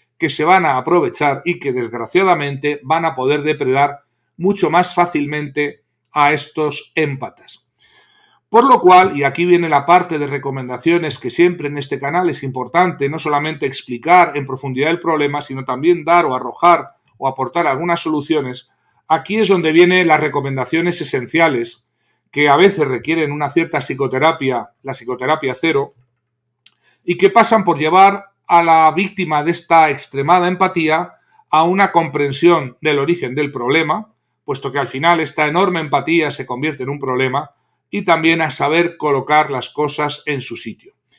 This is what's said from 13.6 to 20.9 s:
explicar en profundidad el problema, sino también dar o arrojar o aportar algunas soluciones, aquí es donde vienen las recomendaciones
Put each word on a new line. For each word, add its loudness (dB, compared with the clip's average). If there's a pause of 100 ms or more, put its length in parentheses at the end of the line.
explicar 2
en -6
profundidad -4
el -2
problema, -2
sino -10
también 0
dar 4
o -2
arrojar 0 (260)
o -4
aportar -2
algunas -2
soluciones, -4 (400)
aquí -2
es 2
donde 2
vienen 6
las 4
recomendaciones -4